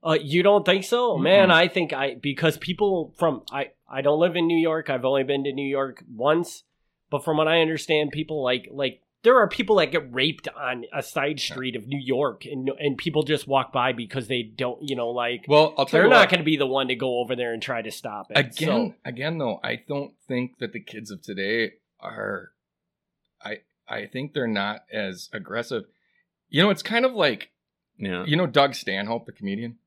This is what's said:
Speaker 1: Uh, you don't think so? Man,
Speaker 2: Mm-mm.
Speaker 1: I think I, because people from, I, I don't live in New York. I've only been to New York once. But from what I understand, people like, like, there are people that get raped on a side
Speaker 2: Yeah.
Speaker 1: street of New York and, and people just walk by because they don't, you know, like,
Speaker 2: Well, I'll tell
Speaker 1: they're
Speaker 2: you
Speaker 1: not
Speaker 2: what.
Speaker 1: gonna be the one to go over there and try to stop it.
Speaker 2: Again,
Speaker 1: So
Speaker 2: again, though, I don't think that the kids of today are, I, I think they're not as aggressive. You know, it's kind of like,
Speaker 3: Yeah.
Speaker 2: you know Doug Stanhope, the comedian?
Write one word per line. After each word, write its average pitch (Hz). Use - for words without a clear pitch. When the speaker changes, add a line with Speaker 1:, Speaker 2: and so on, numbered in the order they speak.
Speaker 1:
Uh, 160
you 151
don't 202
think 190
so? 240
Man, 185
Speaker 2:
Mm-mm. 175
Speaker 1:
I 170
think 170
I, 139
because 147
people 185
from, 151
I, 135
I 135
don't 147
live 170
in 175
New 165
York. 160
I've 127
only 135
been 139
to 139
New 139
York 135
once. 151
But 143
from 156
what 156
I 165
understand, 156
people 151
like, 123
like, 135
there 247
are 214
people 208
that 156
get 143
raped 131
on 127
a 147
side 143
Speaker 2:
Yeah. -
Speaker 1:
street 127
of 113
New 139
York 127
and, 131
and 143
people 151
just 143
walk 135
by 131
because 117
they 120
don't, 113
you 135
know, 120
like, 120
Speaker 2:
Well, 151
I'll 135
tell 156
Speaker 1:
they're -
Speaker 2:
you 214
Speaker 1:
not 247
Speaker 2:
what. 196
Speaker 1:
gonna 175
be 156
the 135
one 131
to 127
go 123
over 123
there 120
and 113
try 120
to 107
stop 104
it. 107
Speaker 2:
Again, 131
Speaker 1:
So 196
Speaker 2:
again, 143
though, 117
I 117
don't 143
think 123
that 113
the 117
kids 107
of 95
today 104
are, 92
I, 107
I 110
think 135
they're 135
not 104
as 95
aggressive. 110
You 170
know, 202
it's 190
kind 233
of 254
like, 147
Speaker 3:
Yeah. 92
Speaker 2:
you 147
know 180
Doug 139
Stanhope, 104
the -
comedian? 110